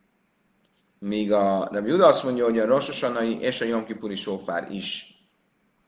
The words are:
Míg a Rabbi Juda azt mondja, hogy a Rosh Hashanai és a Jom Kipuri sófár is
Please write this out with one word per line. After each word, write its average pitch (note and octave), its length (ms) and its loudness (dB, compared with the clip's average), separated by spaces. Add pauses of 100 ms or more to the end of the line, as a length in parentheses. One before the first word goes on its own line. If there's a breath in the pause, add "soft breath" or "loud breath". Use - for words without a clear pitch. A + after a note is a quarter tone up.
(1000)
Míg G#2 320 -2
a G2 400 2
Rabbi G#2 180 -4
Juda F3 180 6
azt - 160 6
mondja, B2 200 -2
hogy A#2 160 2
a A2 60 2
Rosh C3+ 220 2
Hashanai A#2+ 520 -2
és B2 220 -4
a A#2+ 40 -2
Jom A2+ 200 -2
Kipuri G#2 300 -8
sófár F#2 560 -6
is - 460 -10 (720)